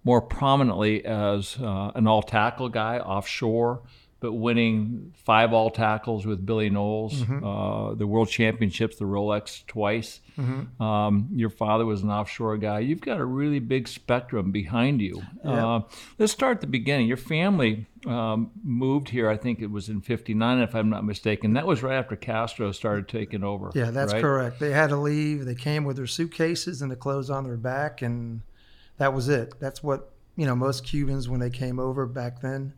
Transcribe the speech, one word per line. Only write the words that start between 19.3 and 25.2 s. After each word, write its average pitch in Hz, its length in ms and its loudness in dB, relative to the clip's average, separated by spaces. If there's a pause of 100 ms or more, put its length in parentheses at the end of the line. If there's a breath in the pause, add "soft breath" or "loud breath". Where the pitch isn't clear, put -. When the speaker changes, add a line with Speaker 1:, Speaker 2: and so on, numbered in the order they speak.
Speaker 1:
think 120 220 -2
it 104 120 -6
was 104 180 -6
in 104 120 -4
fifty-nine, 117 580 2
if 117 160 0
I'm 110 160 2
not 104 120 -2
mistaken. 104 500 0
That 143 120 2
was 147 160 2
right 131 140 0
after 123 200 -2
Castro 110 580 -4
started 104 340 -2
taking 104 360 -4
over, 98 300 -4
Speaker 2:
Yeah, 117 160 0
that's 127 240 0
Speaker 1:
right? - 80 0
Speaker 2:
correct. 131 380 0
They 147 120 -2
had 151 200 4
to 143 60 0
leave. 147 480 0